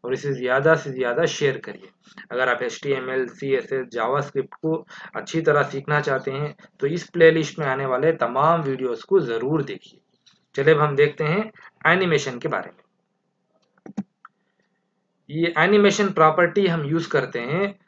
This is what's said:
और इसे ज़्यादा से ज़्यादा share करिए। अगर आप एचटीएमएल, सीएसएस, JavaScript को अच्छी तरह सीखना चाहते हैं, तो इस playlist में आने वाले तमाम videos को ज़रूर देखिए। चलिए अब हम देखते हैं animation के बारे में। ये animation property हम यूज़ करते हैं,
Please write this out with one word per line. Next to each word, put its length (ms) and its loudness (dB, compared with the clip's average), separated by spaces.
और 80 -4
इसे 200 -4
ज़्यादा 420 2
से 180 -4
ज़्यादा 340 0
share 320 -2
करिए। 300 -16
अगर 160 0
आप 140 0
एचटीएमएल, 640 -4
सीएसएस, 600 -4
JavaScript 680 -4
को 240 -4
अच्छी 240 -6
तरह 220 4
सीखना 380 -2
चाहते 300 -2
हैं, 260 -6
तो 60 0
इस 220 -4
playlist 500 4
में 80 -4
आने 200 -2
वाले 260 2
तमाम 480 0
videos 420 -4
को 180 2
ज़रूर 420 -2
देखिए। 380 -14
चलिए 200 6
अब 60 2
हम 160 0
देखते 280 2
हैं 280 0
animation 520 2
के 100 -4
बारे 220 -6
में। 120 -20
ये 280 -2
animation 500 4
property 580 4
हम 180 0
यूज़ 240 -2
करते 300 -2
हैं, 500 -4